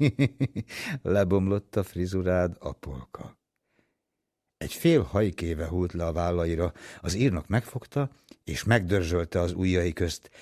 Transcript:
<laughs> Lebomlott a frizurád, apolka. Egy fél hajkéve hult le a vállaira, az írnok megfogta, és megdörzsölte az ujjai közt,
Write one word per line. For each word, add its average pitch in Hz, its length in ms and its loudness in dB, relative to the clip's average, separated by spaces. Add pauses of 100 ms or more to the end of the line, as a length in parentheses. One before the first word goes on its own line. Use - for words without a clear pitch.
(440)
<laughs> - 580 -8
Lebomlott 98 720 2
a 107 60 0
frizurád, 90 760 0
apolka. - 800 -12 (1160)
Egy - 160 -10
fél 165 300 4
hajkéve 85 640 -2
hult 87 260 -2
le 85 140 -4
a 82 60 -2
vállaira, 85 600 0 (280)
az 82 140 -4
írnok 104 320 0
megfogta, 127 640 -4 (340)
és - 200 -6
megdörzsölte 90 760 2
az 87 120 0
ujjai 90 400 2
közt, - 380 -4 (120)